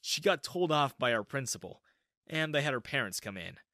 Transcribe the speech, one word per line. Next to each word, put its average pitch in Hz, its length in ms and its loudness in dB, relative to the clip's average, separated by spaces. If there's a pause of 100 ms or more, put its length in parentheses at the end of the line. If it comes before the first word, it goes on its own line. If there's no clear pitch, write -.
She - 200 -4
got 196 220 4
told 180 280 0
off 147 260 2
by 120 160 4
our 107 100 2
principal, - 600 -6 (440)
and 156 260 -2
they 143 80 2
had 143 120 0
her 123 80 -2
parents 110 380 -2
come 98 180 -8
in. 87 220 -12 (140)